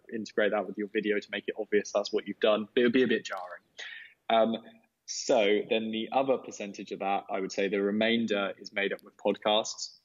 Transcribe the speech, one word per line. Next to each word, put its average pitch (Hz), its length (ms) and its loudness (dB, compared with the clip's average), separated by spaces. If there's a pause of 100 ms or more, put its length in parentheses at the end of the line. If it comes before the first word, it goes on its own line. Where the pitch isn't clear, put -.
(140)
integrate 107 380 0
that 104 160 0
with 98 100 -10
your 104 100 -6
video 104 320 0
to - 120 -12
make 101 160 -6
it - 100 -6
obvious 104 340 0
that's 101 220 -2
what 104 140 0
you've 101 120 -8
done. 110 360 2
But 127 60 4
it - 20 6
would 120 100 4
be 127 100 6
a 120 40 2
bit 110 180 0
jarring. 90 380 -10 (680)
Um, 113 280 4 (500)
so 104 600 2
then 113 220 0
the 110 200 -4
other 131 260 2
percentage 104 540 -10
of 95 80 -8
that, 98 320 -2
I 101 80 -2
would 95 120 -4
say 98 180 0
the 101 120 0
remainder 104 800 0
is 98 140 -18
made 98 200 -2
up - 100 -10
with - 140 -20
podcasts. - 880 -2